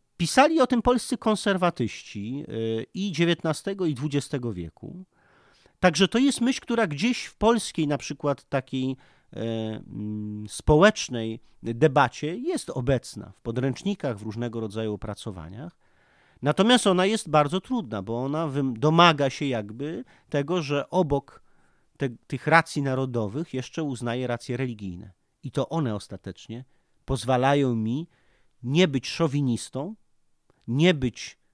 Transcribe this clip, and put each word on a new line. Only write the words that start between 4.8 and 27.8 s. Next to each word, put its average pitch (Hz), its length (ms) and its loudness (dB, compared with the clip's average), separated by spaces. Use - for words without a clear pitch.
Także 175 280 4
to 233 120 2
jest 269 220 4
myśl, 247 200 0
która 233 260 0
gdzieś 165 380 -2
w - 100 -18
polskiej 208 520 2
na 143 100 2
przykład - 520 -4
takiej, 131 480 -2
e, - 60 -12
mm, 107 1120 -6
społecznej 131 880 2
debacie 139 760 2
jest 302 320 -6
obecna 120 640 -2
w - 60 -20
podręcznikach, 127 760 -4
w 101 40 -14
różnego 113 380 -6
rodzaju 110 340 -4
opracowaniach. 101 880 -12
Natomiast 196 460 4
ona 180 180 4
jest 214 240 0
bardzo 151 320 2
trudna, 120 400 -6
bo 113 220 -4
ona 151 240 -2
wym-, 131 320 -2
domaga 156 500 6
się - 160 -6
jakby 131 580 -6
tego, 151 320 0
że 143 280 -2
obok 143 540 0
te-, 139 120 -2
tych - 200 -6
racji 156 340 2
narodowych 131 720 -4
jeszcze 131 300 -6
uznaje 123 440 -4
racje 120 300 -4
religijne. 104 540 -6
I 143 80 -10
to - 180 -2
one 135 260 0
ostatecznie 107 720 -12
pozwalają 131 720 2
mi 117 320 -2